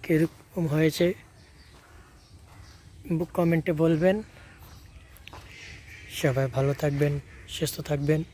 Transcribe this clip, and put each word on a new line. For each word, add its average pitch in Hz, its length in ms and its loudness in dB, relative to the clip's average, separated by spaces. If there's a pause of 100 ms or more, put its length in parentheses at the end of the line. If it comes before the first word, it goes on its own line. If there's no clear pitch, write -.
কিরকম 165 640 0
হয়েছে 156 460 2 (2000)
বু-, 165 120 0
কমেন্টে 170 480 2
বলবেন। 165 500 4 (2000)
সবাই 135 240 2
ভালো 135 280 0
থাকবেন, 143 460 0 (280)
সুস্থ - 320 -6
থাকবেন। 147 420 0 (120)